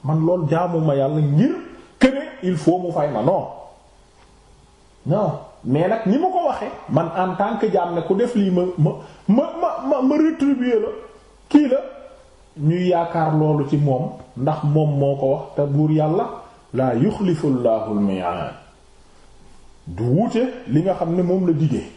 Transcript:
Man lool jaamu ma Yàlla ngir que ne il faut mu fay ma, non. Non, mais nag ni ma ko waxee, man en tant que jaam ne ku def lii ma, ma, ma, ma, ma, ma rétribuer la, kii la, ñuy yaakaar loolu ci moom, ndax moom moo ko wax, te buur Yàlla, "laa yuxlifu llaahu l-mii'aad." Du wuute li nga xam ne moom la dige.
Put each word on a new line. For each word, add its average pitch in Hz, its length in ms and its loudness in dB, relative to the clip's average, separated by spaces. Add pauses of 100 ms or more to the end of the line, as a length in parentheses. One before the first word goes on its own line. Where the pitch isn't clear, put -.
Man 156 220 0
lool 170 220 0
jaamu 170 320 0
ma 151 140 2
Yàlla 139 260 0
ngir 151 320 4 (460)
que 254 100 6
ne 269 120 0 (220)
il 185 140 0
faut 170 220 2
mu 175 140 -4
fay 151 180 0
ma, 113 120 -2
non. 160 260 0 (1600)
Non, 180 340 -2 (240)
mais 147 240 2
nag 220 180 -2
ni 214 120 4
ma 359 100 2
ko 359 200 0
waxee, 220 220 -4 (200)
man 165 260 -4
en 185 180 -2
tant 208 220 -4
que 214 160 -2
jaam 175 220 -2
ne 170 80 -4
ku 190 120 -2
def 233 200 -2
lii 196 160 0
ma, 180 120 2 (160)
ma, 147 120 2 (380)
ma, 233 140 4 (180)
ma, 302 280 -4
ma, 269 140 0
ma 269 140 2
rétribuer 269 640 0
la, 226 80 -4 (600)
kii 294 200 6
la, 254 120 2 (800)
ñuy 170 300 2
yaakaar 170 460 2
loolu 151 340 2
ci 160 100 0
moom, 143 320 0 (260)
ndax 151 280 -2
moom 151 340 2
moo 139 180 2
ko 135 160 -2
wax, 147 100 -2 (140)
te 147 60 0
buur 147 280 2
Yàlla, 156 380 2 (460)
"laa 127 200 0
yuxlifu 170 560 0
llaahu 113 440 0
l-mii'aad." 92 580 -2 (1300)
Du 90 180 -8
wuute 214 380 2 (260)
li 143 140 2
nga 185 120 0
xam 165 220 -2
ne 180 60 2
moom 185 260 0
la 165 60 2
dige. 143 280 0 (140)